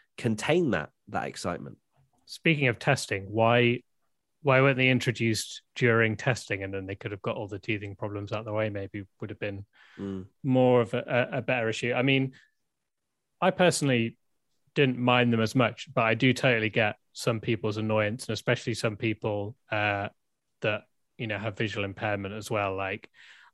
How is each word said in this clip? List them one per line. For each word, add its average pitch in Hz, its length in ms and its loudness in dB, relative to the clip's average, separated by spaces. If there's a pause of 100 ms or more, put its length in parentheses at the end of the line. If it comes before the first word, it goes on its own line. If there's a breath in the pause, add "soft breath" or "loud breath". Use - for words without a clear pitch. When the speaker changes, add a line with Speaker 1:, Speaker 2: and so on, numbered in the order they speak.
(180 soft breath)
Speaker 1:
contain 135 540 0
that, 80 180 -2 (180)
that 76 200 -6
excitement. 80 500 -8 (500)
Speaker 2:
Speaking 147 400 0
of 110 100 0
testing, 107 540 -2
why, 120 500 4 (600)
why 131 180 4
weren't 135 160 4
they 131 120 4
introduced 117 760 0 (120)
during 113 400 4
testing, 107 460 -4
and 98 100 -6
then 98 140 -6
they 98 100 -8
could 101 160 -10
have 101 120 -10
got 113 140 -4
all 110 100 -8
the 101 100 -10
teething 101 380 -6
problems 101 360 -8
out 107 80 -4
of 113 60 -10
the 107 80 -6
way? 107 160 0
Maybe 101 340 -8 (160)
would 110 120 -10
have - 80 -16
been 101 260 -8 (320 soft breath)
Speaker 1:
Mm. 98 300 -8 (160)
Speaker 2:
more 127 380 6
of - 120 -2
a, 127 400 0
a, 151 60 -4
a - 20 -4
better 120 280 -2
issue. 120 240 -2
I 127 100 0
mean, 135 300 2 (1120 soft breath)
I 185 60 4
personally 143 680 2 (580)
didn't 131 240 4
mind 123 340 4
them 113 80 4
as 110 140 0
much, 120 360 0
but 123 120 0
I 113 100 2
do 127 180 4
totally 117 380 2
get 107 280 0 (160)
some 117 260 -2
people's 110 380 -2
annoyance, 107 500 -2
and 113 60 -4
especially 117 420 -2
some 107 220 -4
people, 107 580 -4 (160)
uh, 104 380 0 (520)
that, 107 220 -2 (340)
you 123 80 -8
know, 104 140 -4
have 107 180 -6
visual 104 280 -4
impairment 98 500 -4
as 107 160 -10
well. 101 240 -2
Like, 98 340 -8 (440 loud breath)